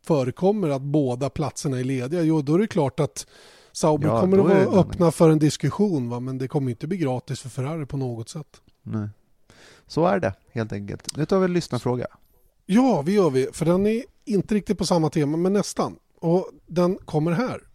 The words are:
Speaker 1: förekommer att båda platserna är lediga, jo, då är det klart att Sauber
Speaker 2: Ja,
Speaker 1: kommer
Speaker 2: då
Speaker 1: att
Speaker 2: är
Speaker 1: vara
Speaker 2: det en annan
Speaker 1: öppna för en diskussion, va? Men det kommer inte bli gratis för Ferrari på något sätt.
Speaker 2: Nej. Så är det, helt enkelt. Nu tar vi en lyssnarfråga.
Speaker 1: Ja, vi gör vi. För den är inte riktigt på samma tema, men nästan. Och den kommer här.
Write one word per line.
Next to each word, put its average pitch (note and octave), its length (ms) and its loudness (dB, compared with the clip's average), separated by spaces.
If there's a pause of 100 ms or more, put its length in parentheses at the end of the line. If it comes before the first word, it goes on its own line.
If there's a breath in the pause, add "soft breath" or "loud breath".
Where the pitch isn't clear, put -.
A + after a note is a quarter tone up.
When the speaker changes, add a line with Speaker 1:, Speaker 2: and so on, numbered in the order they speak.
Speaker 1:
förekommer E3+ 640 0
att C3+ 120 -2
båda C#3 480 0
platserna C3+ 500 -4
är B2+ 40 -4
lediga, C3+ 380 -2
jo, D#3+ 200 2
då C#3+ 140 0
är F#3 40 4
det A3 80 2
klart C#3+ 320 -2
att - 280 -4 (440 soft breath)
Sauber D#3 360 0
Speaker 2:
Ja, A#2 140 2
Speaker 1:
kommer F#3+ 160 4
Speaker 2:
då G3 80 6
Speaker 1:
att F#3+ 60 4
Speaker 2:
är - 20 6
Speaker 1:
vara F#3+ 60 6
Speaker 2:
det F#3+ 60 6
en - 80 0
annan F3 160 4
Speaker 1:
öppna E3+ 220 2
för E3 180 6
en D#3 100 4
diskussion, D3 720 0
va? A#2+ 100 -6
Men C3 180 -6
det B2+ 100 -4
kommer C3+ 220 -2
inte A#2+ 180 -6
bli F#3+ 100 -4
gratis C3 420 -4
för B2+ 100 -14
Ferrari C#3+ 360 -6
på C#3 120 -8
något A#2+ 320 -6
sätt. - 320 -16 (220)
Speaker 2:
Nej. G#2+ 260 -6 (800 soft breath)
Så D#3 180 0
är F#3+ 140 2
det, G2 140 -2 (180)
helt A2 220 -6
enkelt. G2+ 440 -10
Nu D3+ 80 -2
tar F#3+ 140 2
vi F#3+ 60 2
en F3+ 80 -2
lyssnarfråga. B2 540 -4 (580)
Speaker 1:
Ja, A3 360 4
vi E3+ 120 -2
gör F#3+ 160 4
vi. C3 240 2
För D#3+ 120 -4
den F#3 220 2
är A3+ 160 0 (220)
inte G#3 300 0
riktigt G3 220 -2
på F#3 80 -2
samma D#3 240 2
tema, D3+ 280 0
men F3+ 160 0
nästan. E3 420 -2 (240)
Och F3 300 0 (180)
den F3+ 280 2
kommer D#3+ 360 -2
här. F#3+ 300 -2 (120)